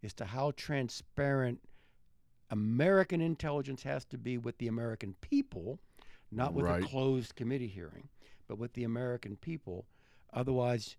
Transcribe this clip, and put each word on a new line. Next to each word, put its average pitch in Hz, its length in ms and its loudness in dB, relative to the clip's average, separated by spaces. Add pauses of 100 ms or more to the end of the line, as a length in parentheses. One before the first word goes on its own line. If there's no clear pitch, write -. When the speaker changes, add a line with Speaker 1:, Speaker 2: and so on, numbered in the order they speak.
Speaker 1:
as 107 120 -8
to - 100 -8
how 131 320 0
transparent 135 1040 0 (880)
American 160 720 6
intelligence 147 640 0
has 139 220 -2
to 127 120 -10
be 123 200 -2
with 117 200 -4
the 117 100 -2
American 113 520 -2
people, 185 580 0 (540)
not 123 200 0
with 170 140 2
Speaker 2:
Right. 87 160 4
Speaker 1:
a - 40 0
closed 131 500 0
committee 123 320 -2
hearing, 92 400 -12 (400)
but 107 100 -6
with 120 140 -6
the 120 120 -4
American 120 520 -2
people. 98 500 -8 (460)
Otherwise, 123 680 2